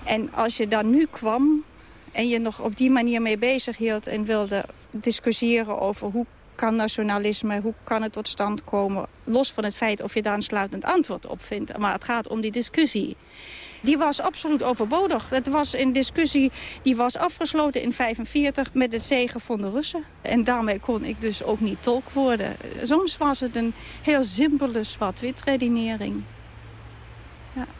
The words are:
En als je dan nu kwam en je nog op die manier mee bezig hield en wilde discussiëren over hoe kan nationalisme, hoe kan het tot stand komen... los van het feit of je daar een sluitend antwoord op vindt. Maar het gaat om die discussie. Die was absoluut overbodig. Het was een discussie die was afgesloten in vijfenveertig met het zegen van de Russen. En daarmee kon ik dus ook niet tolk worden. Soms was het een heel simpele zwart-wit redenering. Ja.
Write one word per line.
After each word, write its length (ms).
En 300
als 220
je 120
dan 220
nu 200
kwam 540
en 160
je 100
nog 220
op 160
die 140
manier 320
mee 160
bezig 380
hield 300
en 180
wilde 400
discussiëren 920
over 280
hoe 180
kan 180
nationalisme, 840
hoe 140
kan 180
het 100
tot 160
stand 360
komen... 420
los 280
van 120
het 100
feit 280
of 120
je 80
daar 120
een 80
sluitend 420
antwoord 420
op 160
vindt. 360
Maar 140
het 120
gaat 240
om 120
die 100
discussie. 680
Die 180
was 220
absoluut 420
overbodig. 680
Het 180
was 280
een 160
discussie 580
die 140
was 200
afgesloten 680
in 100
vijfenveertig 840
met 180
het 100
zegen 380
van 200
de 100
Russen. 340
En 220
daarmee 360
kon 240
ik 160
dus 220
ook 180
niet 220
tolk 280
worden. 460
Soms 340
was 240
het 160
een 180
heel 220
simpele 580
zwart-wit 600
redenering. 800
Ja. 140